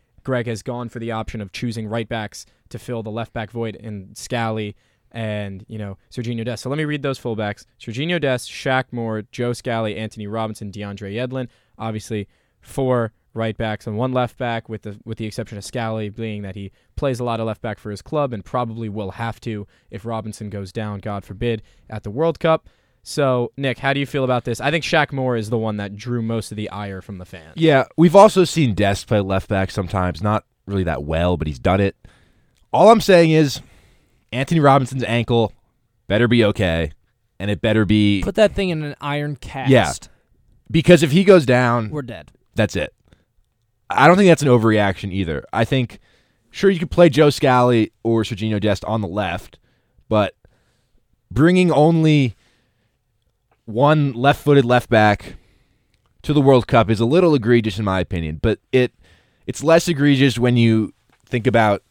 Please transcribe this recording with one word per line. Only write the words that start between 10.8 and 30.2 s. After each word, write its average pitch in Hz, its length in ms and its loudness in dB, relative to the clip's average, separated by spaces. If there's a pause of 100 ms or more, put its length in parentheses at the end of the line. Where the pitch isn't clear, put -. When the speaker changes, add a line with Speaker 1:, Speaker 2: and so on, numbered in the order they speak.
Speaker 1:
Yedlin. 127 340 -6 (300)
Obviously, 107 500 -8 (320)
four 127 520 -2 (220)
right 113 220 -6
backs 110 300 -6
and 107 100 -6
one 127 160 -4
left 123 260 -4
back, 117 300 -6
with 110 140 -12
the, 104 220 -14
with 110 140 -12
the 113 80 -8
exception 107 320 -10
of 98 60 -14
Scally 110 440 -6
being 107 340 -10
that 95 120 -12
he 98 160 -14 (260)
plays 127 240 -4
a 123 40 -4
lot 117 160 -4
of 113 60 -4
left 110 140 -8
back 107 180 -8
for 104 120 -14
his 101 100 -10
club 147 320 -4
and 104 120 -10
probably 117 440 -6
will 101 240 -8
have 117 280 -10
to 104 260 -10 (240)
if 98 140 -16
Robinson 110 460 -10
goes 98 220 -10
down, 104 280 -8
God 101 240 -10
forbid, 113 380 -6 (280)
at 110 120 -12
the 107 80 -10
World 147 300 -2
Cup. 160 280 0 (340)
So, 127 540 -2
Nick, 135 220 -4
how 135 140 -2
do 139 80 -2
you 139 60 -2
feel 135 180 -2
about 127 200 -2
this? 117 160 -6
I 131 100 -2
think 156 140 -2
Shaq 151 280 0
Moore 131 240 -2
is 110 140 -6
the 117 80 -2
one 110 180 -4
that 101 200 -8
drew 120 260 -6
most 113 300 -6
of 104 40 -10
the 107 140 -8
ire 98 320 -10
from 98 160 -16
the 90 60 -16
fans. 82 320 -20
Speaker 2:
Yeah, 156 280 4 (120)
we've 170 200 6
also 196 280 8
seen 147 280 0
Dest 98 340 0
play 107 140 2
left 95 280 -4
back 95 220 -2
sometimes. 90 520 -4